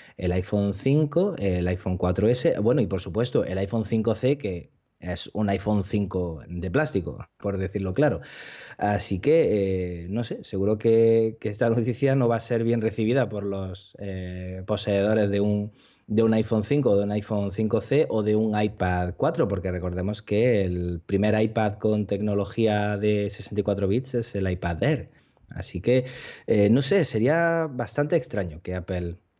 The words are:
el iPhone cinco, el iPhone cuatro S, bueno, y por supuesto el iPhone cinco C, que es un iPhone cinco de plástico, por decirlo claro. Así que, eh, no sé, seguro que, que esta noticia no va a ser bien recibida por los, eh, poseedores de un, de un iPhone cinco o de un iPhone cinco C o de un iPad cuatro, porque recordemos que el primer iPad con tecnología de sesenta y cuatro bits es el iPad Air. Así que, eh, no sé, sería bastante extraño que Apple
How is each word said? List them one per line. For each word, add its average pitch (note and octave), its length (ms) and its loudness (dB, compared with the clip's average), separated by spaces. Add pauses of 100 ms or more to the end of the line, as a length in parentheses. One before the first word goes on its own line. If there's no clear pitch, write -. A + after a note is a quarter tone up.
(180)
el F2+ 160 0
iPhone G2+ 420 0
cinco, D#3 640 0
el F2+ 280 0
iPhone F#2 300 -2
cuatro F#2 320 2
S, B2+ 300 2
bueno, A#2+ 220 2
y G2+ 60 0
por F2+ 140 -4
supuesto A2 420 -2
el F2+ 140 -4
iPhone G#2 280 -2
cinco A2 280 0
C, C3 240 0
que F#2 340 -8 (280)
es F2 340 -8
un G#2 160 0
iPhone G2 340 0
cinco F#2 640 -4
de F2 240 -6
plástico, G#2 560 -2 (100)
por G2 200 -4
decirlo F#2+ 380 -4
claro. C#3 260 2 (560)
Así G2+ 420 0
que, F#2+ 840 2
eh, F2 60 -12
no A2+ 140 -2
sé, - 200 -8
seguro G2+ 340 0
que, A2+ 640 4
que G#2+ 80 -4
esta G#2+ 200 0
noticia A#2+ 460 2
no B2+ 120 4
va A#2 100 4
a - 20 0
ser A#2 240 -2
bien A#2 180 2
recibida A2+ 480 0
por G2+ 140 -6
los, G2 560 -8
eh, F#2 640 -8
poseedores G#2 640 2
de G2+ 100 0
un, G#2 320 0 (360)
de G#2+ 160 2
un A2 100 4
iPhone A2 300 2
cinco C3+ 280 2
o G2 60 4
de G2+ 60 2
un G2+ 80 -2
iPhone G#2 400 -2
cinco A2 300 0
C C#3+ 280 2
o G#2+ 140 0
de G#2+ 120 2
un G#2+ 240 2
iPad F2+ 580 0
cuatro, D#3 300 0
porque F#2+ 240 -2
recordemos F2+ 520 -4
que G#2+ 400 2
el F2 420 -2
primer G#2+ 340 2
iPad G#2+ 380 0
con G#2+ 300 0
tecnología G#2 920 0
de G#2 320 0
sesenta G#2 320 -6
y - 20 0
cuatro G2 240 0
bits B2 280 0
es A#2 180 -4
el F#2+ 160 0
iPad F2 340 -2
Air. C3 260 0 (400)
Así - 300 -10
que, B2+ 260 2 (420)
eh, G#2 240 6
no B2+ 100 6
sé, F3 240 2
sería E3 640 0
bastante C#3+ 460 -2
extraño F#2 480 -2
que F2+ 100 -6
Apple F2 440 -4 (220)